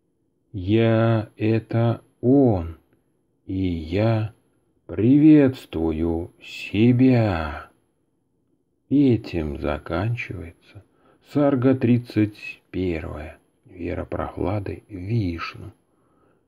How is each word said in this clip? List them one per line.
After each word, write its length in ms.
Я — 840
это 640
Он, 560
и 80
я 800
приветствую 1500
себя. 1300
Этим 680
заканчивается 1200
сарга 400
тридцать 960
первая, 720
Вера 400
Прохлады 840
Вишну, 840